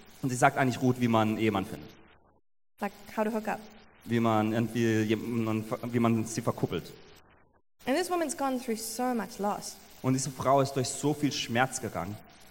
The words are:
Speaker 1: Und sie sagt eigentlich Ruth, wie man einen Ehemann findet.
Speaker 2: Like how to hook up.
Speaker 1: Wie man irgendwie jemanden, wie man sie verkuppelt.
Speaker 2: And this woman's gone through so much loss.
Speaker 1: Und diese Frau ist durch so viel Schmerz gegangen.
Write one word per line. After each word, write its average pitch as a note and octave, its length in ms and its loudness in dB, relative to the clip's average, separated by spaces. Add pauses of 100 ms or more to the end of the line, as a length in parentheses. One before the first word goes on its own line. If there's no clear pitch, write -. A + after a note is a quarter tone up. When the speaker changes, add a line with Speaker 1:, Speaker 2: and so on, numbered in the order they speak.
(220)
Speaker 1:
Und C#3 80 -2
sie B2 60 -4
sagt C#3 220 6
eigentlich B2+ 220 2
Ruth, B2 200 2
wie A#2+ 80 2
man A2 220 6
einen G#2+ 80 0
Ehemann G2+ 280 2
findet. - 220 -12 (920)
Speaker 2:
Like G3+ 120 -6 (240)
how A3 80 0
to A3 80 -2
hook G#3+ 160 -4
up. F#3 100 -4 (460)
Speaker 1:
Wie A#2 160 2
man A2 320 4
irgendwie A2+ 500 2
jemanden, A2 640 0 (280)
wie B2 60 0
man A2+ 260 4
sie - 180 -6
verkuppelt. - 500 -4 (960)
Speaker 2:
And C4+ 120 2
this F4+ 100 -2
woman's E4+ 280 -2
gone C4 280 -2
through A3 140 -4
so - 240 -8 (100)
much G#3 280 -6
loss. - 340 -4 (280)
Speaker 1:
Und B2+ 100 2
diese C3 180 -2
Frau C3+ 300 4
ist C3+ 140 0
durch B2+ 140 -2
so D3 260 -2
viel C#3+ 180 0
Schmerz - 480 0
gegangen. G2 340 -6 (360)